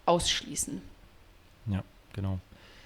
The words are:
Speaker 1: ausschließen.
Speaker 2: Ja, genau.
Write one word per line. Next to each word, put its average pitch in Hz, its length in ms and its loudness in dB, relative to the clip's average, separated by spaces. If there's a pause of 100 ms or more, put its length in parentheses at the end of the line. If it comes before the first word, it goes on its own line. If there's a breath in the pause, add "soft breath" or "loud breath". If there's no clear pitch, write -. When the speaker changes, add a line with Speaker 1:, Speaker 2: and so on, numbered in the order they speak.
Speaker 1:
ausschließen. - 760 2 (840)
Speaker 2:
Ja, 98 160 0 (320)
genau. 95 240 -2 (480 soft breath)